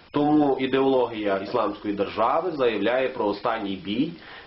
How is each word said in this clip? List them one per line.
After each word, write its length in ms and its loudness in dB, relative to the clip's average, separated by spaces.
Тому 480 4
ідеологія 800 2
Ісламської 560 -2
держави 580 0
заявляє 580 0
про 160 -4
останній 500 -2
бій 360 -4